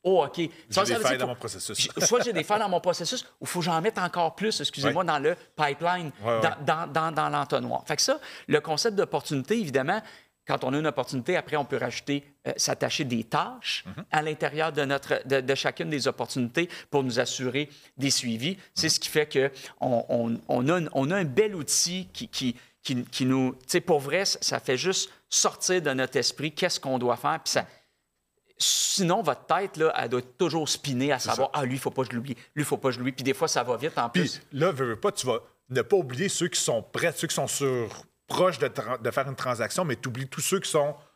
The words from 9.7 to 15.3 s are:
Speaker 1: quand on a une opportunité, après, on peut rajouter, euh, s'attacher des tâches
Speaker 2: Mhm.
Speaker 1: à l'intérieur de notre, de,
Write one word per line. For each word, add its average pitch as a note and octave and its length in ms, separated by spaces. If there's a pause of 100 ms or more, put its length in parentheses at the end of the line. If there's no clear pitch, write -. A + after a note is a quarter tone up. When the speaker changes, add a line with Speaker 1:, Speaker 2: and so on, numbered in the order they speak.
Speaker 1:
quand C#3+ 180
on C3 100
a C#3+ 40
une D#3 100
opportunité, C#3 480
après, D3+ 220
on C#3 80
peut C3+ 100
rajouter, B2+ 480 (240)
euh, C3+ 80
s'attacher - 480
des A#2 220
tâches A3 600
Speaker 2:
Mhm. G2 260
Speaker 1:
à D#3 100
l'intérieur D#3 500
de C#3+ 140
notre, C#3 420
de, C3 140